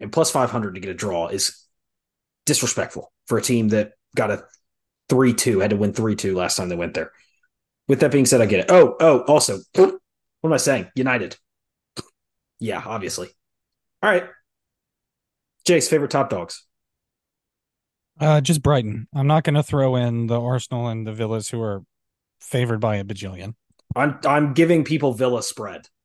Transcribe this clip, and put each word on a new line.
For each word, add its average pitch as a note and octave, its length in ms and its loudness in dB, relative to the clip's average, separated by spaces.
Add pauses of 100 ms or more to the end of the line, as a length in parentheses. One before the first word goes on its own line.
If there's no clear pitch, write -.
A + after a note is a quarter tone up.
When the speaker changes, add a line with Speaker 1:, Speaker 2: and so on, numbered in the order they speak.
Speaker 1:
and B2 120 -12
plus D#3+ 180 0
five B2+ 200 0
hundred G#2+ 240 -6
to F#2+ 60 -14
get F#2+ 100 -10
a F2 40 -10
draw F2 340 -6
is - 360 -6 (800)
disrespectful - 680 -4 (140)
for A2+ 120 0
a G#2 40 -2
team A2+ 260 0
that G#2 240 0 (240)
got G#2+ 160 0
a - 120 -8 (640)
three B2+ 240 4
two, A2 280 0
had G#2 100 0
to G#2 60 0
win G2+ 180 -2
three A2 220 -2
two F#2+ 180 -4
last F2+ 220 -2
time F2+ 120 -4
they F2 80 -6
went E2+ 180 -6
there. - 180 -8 (760)
With C3+ 120 2
that D3 100 4
being C3+ 160 4
said, B2+ 140 4
I A2 60 4
get G2 140 2
it. - 100 -2
Oh, F3 300 8
oh, D#3+ 200 6
also, D3 380 2 (160)
what F#3+ 260 4 (440)
am D#3+ 80 0
I C#3 60 4
saying? B2 380 -2
United. B2 400 -2 (1300)
Yeah, G2 220 -6
obviously. F#2+ 440 -8 (760)
All G#3 80 2
right. F#3 140 0 (1400)
Jace, F3 240 2
favorite C#3+ 220 0
top C#3 180 0
dogs? F2 340 -8 (1600)
Speaker 2:
Uh, D3+ 200 4
just D3 220 0
Brighton. A2 520 0
I'm C#3 120 0
not D#3 160 4
gonna D3 220 0
throw C3+ 320 0
in A#2 320 -2
the A#2 120 0
Arsenal A#2+ 460 -4
and A2 180 -6
the A2 80 -10
Villas, A2 360 -4
who A#2 120 -8
are G#2 220 -6 (580)
favored A#2+ 380 -2
by G#2+ 180 0
a G2 80 -6
bajillion. G2 500 -12 (420)
Speaker 1:
I'm, C#3 280 0
I'm C#3+ 300 2
giving E3 300 4
people C#3 280 0
Villa B2 300 0
spread. F#2+ 460 -12 (160)